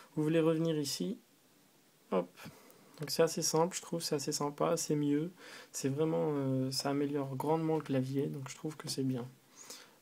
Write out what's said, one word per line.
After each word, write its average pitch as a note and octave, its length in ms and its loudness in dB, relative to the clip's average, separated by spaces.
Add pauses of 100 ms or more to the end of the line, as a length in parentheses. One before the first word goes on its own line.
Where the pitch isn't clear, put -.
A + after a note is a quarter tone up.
(140)
Vous D3+ 100 0
voulez D#3+ 180 4
revenir E3 360 2
ici, D3+ 400 -2 (920)
hop. F#2 180 0 (720)
Donc D3 120 -6
c'est E3 120 4
assez E3 180 2
simple, D#3+ 360 2
je - 40 -10
trouve, E3 200 -4
c'est D#3+ 140 -2
assez D3 180 -2
sympa, D3+ 420 2
c'est D#3+ 220 0
mieux. D3 340 2 (400)
C'est - 160 -2
vraiment, D#3+ 460 2
euh, C3 360 0
ça C3+ 200 -2
améliore C#3+ 480 0
grandement D#3+ 400 2
le D3+ 40 -2
clavier, C3+ 460 0
donc C#3 220 -8
je - 80 -14
trouve D#3 180 -8
que C#3+ 140 -10
c'est C3+ 140 -2
bien. C3 220 0 (760)